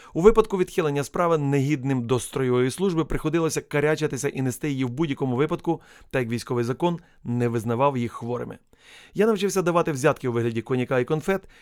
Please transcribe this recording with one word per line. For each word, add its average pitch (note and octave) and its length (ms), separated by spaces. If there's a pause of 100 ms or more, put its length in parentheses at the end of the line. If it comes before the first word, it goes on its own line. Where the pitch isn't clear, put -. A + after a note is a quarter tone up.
(140)
У D#3+ 60
випадку G#3+ 380
відхилення D3+ 460
справи E3+ 340
негідним C#3 680
до A#2+ 140
строєвої B2+ 500
служби E3+ 340
приходилося D#3 560
карячитися D3 680
і C3+ 140
нести C3 280
її C3 140
в B2 60
будь-якому C3+ 460
випадку, D#3+ 440 (300)
так C3 120
як A2+ 80
військовий A#2+ 340
закон E3 340 (260)
не A#2+ 240
визнавав A#2+ 480
їх A#2+ 160
хворими. A#2+ 460 (560)
Я G3+ 120
навчився F#3+ 360
давати E3 300
взятки C3 360
у A#2+ 40
вигляді A#2 300
коньяка B2+ 360
і B2 60
конфет, D#3+ 440 (140)